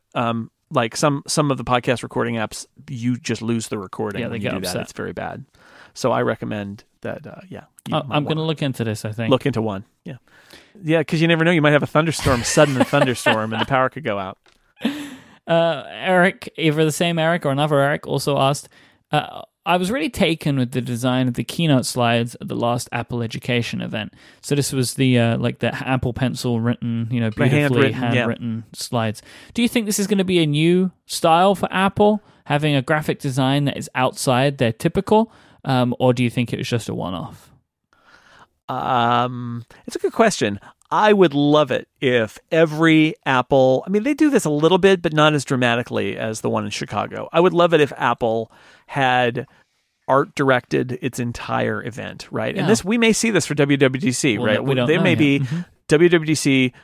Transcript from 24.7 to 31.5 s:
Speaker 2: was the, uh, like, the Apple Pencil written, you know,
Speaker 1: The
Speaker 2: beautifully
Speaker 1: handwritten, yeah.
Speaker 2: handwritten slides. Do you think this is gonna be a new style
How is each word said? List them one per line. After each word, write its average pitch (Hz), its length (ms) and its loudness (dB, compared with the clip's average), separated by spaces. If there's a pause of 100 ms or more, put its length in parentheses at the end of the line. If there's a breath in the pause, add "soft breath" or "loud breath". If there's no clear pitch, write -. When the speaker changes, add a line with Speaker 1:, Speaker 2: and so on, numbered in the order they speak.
Speaker 2:
was 131 220 -2
the, 127 240 4
uh, 117 200 2
like, 127 220 -4
the 117 120 -2 (160)
Apple 127 240 -2
Pencil 120 480 -2
written, 117 500 -2
you 120 100 -2
know, 113 100 0
Speaker 1:
The 107 60 -8
Speaker 2:
beautifully 143 240 2 (320)
Speaker 1:
handwritten, - 100 -6
yeah. 117 120 0
Speaker 2:
handwritten 113 500 -4 (100)
slides. 113 480 -6 (320 loud breath)
Do 233 80 -2
you 240 60 2
think 226 180 -2
this 208 120 -2
is 202 100 -4
gonna 202 160 2
be 180 180 2
a 160 40 2
new 170 440 2 (160)
style 175 480 4